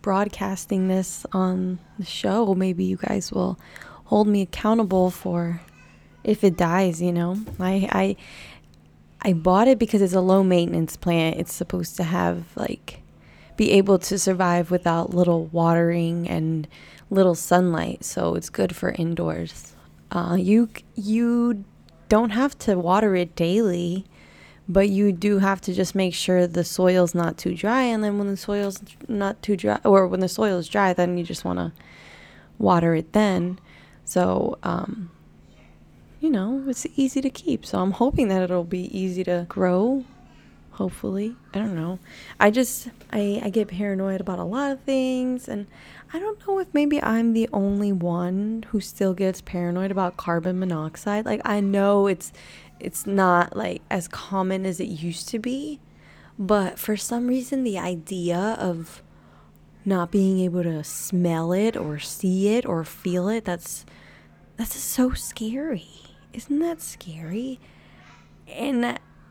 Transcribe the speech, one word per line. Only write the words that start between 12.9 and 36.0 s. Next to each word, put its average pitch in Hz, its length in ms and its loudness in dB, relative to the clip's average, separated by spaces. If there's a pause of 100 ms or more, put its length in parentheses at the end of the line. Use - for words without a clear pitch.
be 214 140 4
able 196 280 6
to 196 180 -4
survive 175 540 2
without 170 420 0
little 170 340 4
watering 170 840 2
and 160 380 -2 (420)
little 190 260 4
sunlight, 170 680 0
so 175 300 -2
it's 170 140 -6
good 185 260 -2
for - 180 -4
indoors. 165 800 -4 (380)
Uh, 175 280 0
you, 220 300 4 (260)
you 233 720 0 (420)
don't 220 220 4
have 254 300 0
to 190 200 2
water 190 360 2
it 175 200 -2
daily, 175 720 0 (640)
but 196 180 6
you 202 240 4
do 196 280 2
have 196 220 2
to 185 120 -4
just 185 220 0
make 185 180 2
sure 180 340 4
the 170 160 0
soil's 180 500 4
not 170 240 0
too 180 160 -4
dry, 220 280 0
and 226 220 0
then 202 140 0
when 202 100 -2
the 196 100 -2
soil's 202 440 -4 (280)
not 202 320 -2
too 208 160 0
dry, 208 260 0
or 196 240 6
when 185 140 -2
the 185 80 0
soil 202 280 0
is 165 120 -6
dry, 196 240 2
then 175 240 0
you 175 80 -2
just 170 180 -8
wanna 170 300 -4 (840)
water 170 380 4
it 165 160 -2
then. 185 480 2 (460)
So, 185 580 0
um, 175 480 -4 (1080)